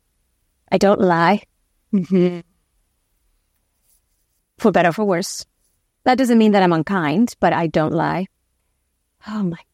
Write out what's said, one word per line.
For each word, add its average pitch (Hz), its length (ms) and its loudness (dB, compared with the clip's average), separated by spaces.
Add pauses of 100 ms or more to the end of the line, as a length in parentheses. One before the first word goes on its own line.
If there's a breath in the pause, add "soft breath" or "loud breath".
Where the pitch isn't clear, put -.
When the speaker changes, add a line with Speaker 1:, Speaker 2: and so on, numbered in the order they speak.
(720)
Speaker 1:
I 190 60 0
don't 196 240 2
lie. 175 400 2 (500)
Speaker 2:
Mm-hmm. 180 500 0 (2250)
Speaker 1:
For 214 120 2
better 175 180 2
or 160 40 -4
for 214 120 -4
worse. 185 400 -6 (600)
That 254 120 2
doesn't 247 200 2
mean 214 140 4
that 202 120 4
I'm 180 100 2
unkind, 165 640 -2
but 170 140 0
I 165 140 -2
don't 156 260 -2
lie. 160 340 -4 (1000)
Oh 214 160 -8
my 170 140 -6 (160)